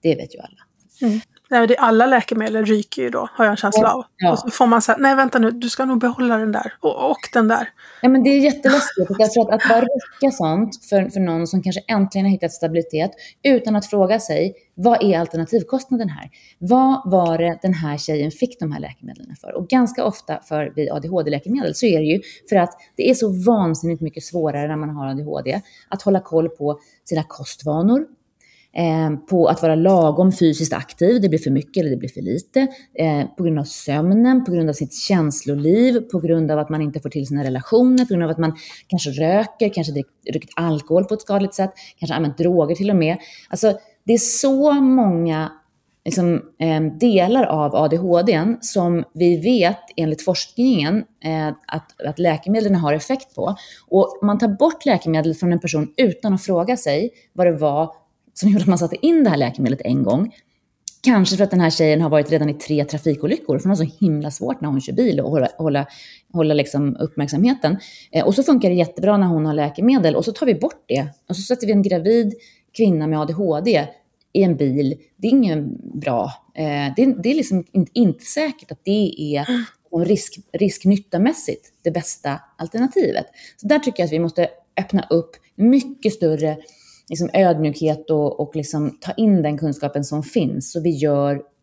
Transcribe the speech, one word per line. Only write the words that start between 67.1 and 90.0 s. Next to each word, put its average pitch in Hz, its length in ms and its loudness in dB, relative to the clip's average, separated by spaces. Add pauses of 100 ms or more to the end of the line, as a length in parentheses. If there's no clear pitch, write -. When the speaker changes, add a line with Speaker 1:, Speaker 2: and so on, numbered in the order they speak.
Speaker 1:
Eh, - 140 0
och 202 80 2
så 254 80 2
funkar 254 260 2
det 180 60 0
jättebra 180 420 0
när 196 100 2
hon 160 200 0
har 151 80 -2
läkemedel, 170 600 2
och 165 80 0
så 226 80 -4
tar 294 140 -4
vi 233 80 4
bort - 340 -6
det. 139 200 -4 (200)
Och 175 80 -6
så 190 60 -6
sätter 247 240 -4
vi 214 60 0
en 202 100 4
gravid 202 520 0 (420)
kvinna 175 300 2
med 156 140 -2
A 151 40 -2
D 156 80 -6
H 160 280 -2
D 180 240 0 (480)
i 196 100 2
en 175 140 4
bil. 139 380 0 (220)
Det 196 100 -6
är 233 40 2
ingen 185 460 0 (240)
bra, 135 320 -2 (220)
eh, 143 420 -4
det 233 60 2
är, 262 200 0
det 240 80 -2
är 285 40 0
liksom 196 380 -2
inte, 185 220 0
inte 208 300 0
säkert - 480 -6
att - 120 -18
det 185 520 -2
är 143 140 -4
Speaker 3:
Mm. 247 140 -2 (400)
Speaker 1:
risk, 196 340 -2 (140)
risknyttamässigt 196 1200 -2 (120)
det 170 60 0
bästa 156 500 -6 (180)
alternativet. 240 680 -2 (300)
Så - 120 -10
där 294 100 2
tycker 262 240 -2
jag 175 40 0
att 147 60 -4
vi 160 60 -2
måste 170 300 -2 (320)
öppna - 300 -2
upp 165 200 0 (260)
mycket 254 560 2
större 156 440 -2 (520)
liksom 165 260 -6
ödmjukhet 156 760 0
och, 147 300 0
och 147 160 -6
liksom 147 440 -6
ta - 120 -10
in 208 300 4
den 147 160 -2
kunskapen 143 460 -4